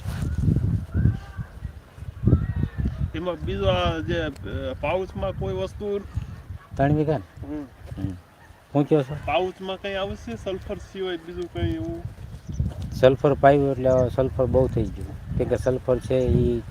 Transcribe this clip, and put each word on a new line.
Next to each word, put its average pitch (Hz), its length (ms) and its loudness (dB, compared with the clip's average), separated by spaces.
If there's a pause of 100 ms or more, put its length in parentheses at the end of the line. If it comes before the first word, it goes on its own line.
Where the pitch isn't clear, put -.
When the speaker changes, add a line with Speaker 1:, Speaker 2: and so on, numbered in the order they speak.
(3250)
Speaker 1:
એમાં 170 200 -2
બીજો 185 320 -2
આ 180 320 4
જે, 170 240 0
અ, 151 80 -2 (500)
પાઉચમાં 185 520 -2
કોઈ 190 220 -4
વસ્તુ? 202 460 -4 (760)
Speaker 2:
ત્રણ 143 180 4
વીઘા 151 240 2
ને? - 280 -12
Speaker 1:
હમ. 143 560 -10
Speaker 2:
હમ. 92 240 -6 (420)
શું 143 140 4
કહો 147 180 4
છો? 143 220 -6
Speaker 1:
પાઉચમાં 185 520 -2
કંઈ 196 180 -6
આવશે 208 420 -6
સલ્ફર 190 420 -6
સિવાય 185 400 -6
બીજું 170 300 -8
કંઈ 330 260 -2
એવું? 330 260 -6 (920)
Speaker 2:
સલ્ફર 135 400 6
પાયું 139 360 6
એટલે 127 200 2
હવે 127 200 4
સલ્ફર 131 360 0
બહુ 123 220 4
થઈ 117 160 0
ગયું. - 260 -8 (200)
કેમ 120 180 0
કે 120 80 2
સલ્ફર 127 420 2
છે 131 200 0 (160)
ઈ 120 360 4